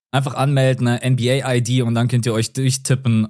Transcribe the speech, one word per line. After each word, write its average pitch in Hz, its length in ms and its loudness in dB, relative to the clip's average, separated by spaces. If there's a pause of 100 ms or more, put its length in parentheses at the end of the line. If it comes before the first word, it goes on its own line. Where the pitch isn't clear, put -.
(120)
einfach 135 220 -2
anmelden, 131 500 0
ne, 120 180 0
N 127 140 0
B 123 260 0
A 131 120 -2
I 123 80 2
D 123 200 0
und 117 120 0
dann 117 140 0
könnt 123 180 0
ihr 117 80 0
euch 113 180 -2
durchtippen. 131 760 0